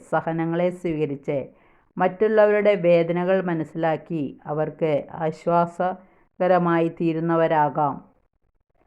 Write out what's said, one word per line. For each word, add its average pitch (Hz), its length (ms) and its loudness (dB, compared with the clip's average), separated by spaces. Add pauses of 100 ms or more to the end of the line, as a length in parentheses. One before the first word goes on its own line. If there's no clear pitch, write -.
സഹനങ്ങളെ 165 600 -2
സ്വീകരിച്ച് 151 800 -6 (500)
മറ്റുള്ളവരുടെ 208 800 2
വേദനകൾ 175 640 2
മനസ്സിലാക്കി 160 1040 -4
അവർക്ക് 151 640 -2
ആശ്വാസകരമായി 170 1800 -2
തീരുന്നവരാകാം. 160 1160 0 (800)